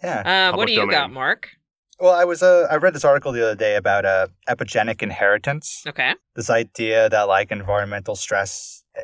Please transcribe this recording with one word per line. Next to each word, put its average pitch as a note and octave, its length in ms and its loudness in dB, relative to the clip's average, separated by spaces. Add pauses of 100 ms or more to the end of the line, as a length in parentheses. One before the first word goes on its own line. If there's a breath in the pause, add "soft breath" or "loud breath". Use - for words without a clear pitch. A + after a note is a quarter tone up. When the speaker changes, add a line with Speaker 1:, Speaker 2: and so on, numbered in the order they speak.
Speaker 1:
Yeah. E3 160 -6
Speaker 2:
Uh, F#3 320 0
what - 0 -
Speaker 3:
Public G#3 160 -2
Speaker 2:
do - 60 -2
you G#3 80 0
Speaker 3:
domain. G3+ 120 -2
Speaker 2:
got, C#3+ 180 -2
Mark? C3 380 -4 (500)
Speaker 1:
Well, F3+ 140 6
I F3 120 4
was, F3 180 0
uh, F3 260 6
I D3+ 60 0
read E3 180 2
this C#3+ 120 -2
article C#3 260 2
the A#2+ 120 -2
other G#2+ 120 0
day G#2+ 200 0
about, G2+ 300 0
uh, F#2+ 220 2 (200)
epigenic A2+ 540 -4
inheritance. G#2 840 -2
Speaker 2:
Okay. C#3 260 -2 (220)
Speaker 1:
This A#2 140 -6
idea A2+ 600 0
that, G#2 140 2
like, G2+ 280 0
environmental G2+ 640 -4
stress - 680 -6 (200)